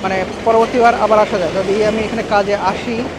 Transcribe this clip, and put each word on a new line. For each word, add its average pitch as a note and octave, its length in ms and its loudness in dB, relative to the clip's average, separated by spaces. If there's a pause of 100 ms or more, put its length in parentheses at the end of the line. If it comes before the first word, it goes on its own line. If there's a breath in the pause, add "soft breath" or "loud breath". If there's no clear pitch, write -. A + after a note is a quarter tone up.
মানে F#3+ 140 -2 (280)
পরবর্তীবার A3+ 480 4 (100)
আবার G#3+ 220 4
আসা G#3 160 -4
যায়, D#3+ 160 -2
যদি F#3+ 160 0 (160)
আমি A3 180 -2
এখানে A3+ 160 -4 (100)
কাজে G3+ 220 0 (160)
আসি A3+ 240 -6 (240)